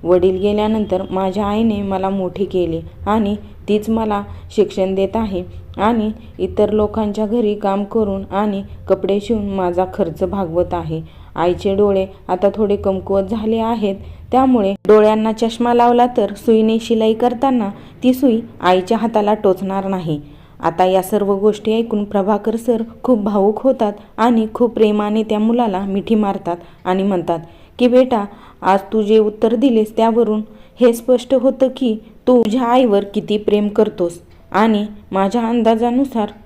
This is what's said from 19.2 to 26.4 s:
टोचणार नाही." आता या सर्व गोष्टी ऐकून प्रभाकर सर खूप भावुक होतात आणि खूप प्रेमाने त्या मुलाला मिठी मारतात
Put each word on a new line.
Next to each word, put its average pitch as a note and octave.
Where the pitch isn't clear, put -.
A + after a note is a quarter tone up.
टोचणार G3
नाही." E3
आता E3
या F#3
सर्व G3+
गोष्टी G#3
ऐकून A3+
प्रभाकर G3+
सर A3+
खूप B3
भावुक G#3
होतात B3
आणि A3+
खूप A#3
प्रेमाने G#3
त्या G#3+
मुलाला A3
मिठी G3
मारतात G3